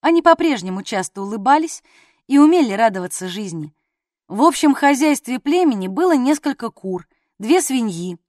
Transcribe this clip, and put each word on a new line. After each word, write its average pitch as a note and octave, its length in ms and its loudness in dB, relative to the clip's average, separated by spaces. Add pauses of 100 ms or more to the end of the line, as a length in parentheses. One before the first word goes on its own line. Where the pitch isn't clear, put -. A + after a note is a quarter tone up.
Они E4 180 2
по-прежнему B3+ 600 2
часто G3 400 -6
улыбались A#3 600 -2 (440)
и C4+ 100 0
умели D4 380 4
радоваться F#3+ 540 -2
жизни. F3 440 -10 (560)
В G3+ 140 -2
общем D4+ 320 4
хозяйстве C#4+ 640 0
племени C#4+ 500 0
было D#4+ 260 0
несколько C4+ 560 -2
кур, F#3 380 -10 (300)
две C#4 240 2
свиньи F#3 560 -4 (100)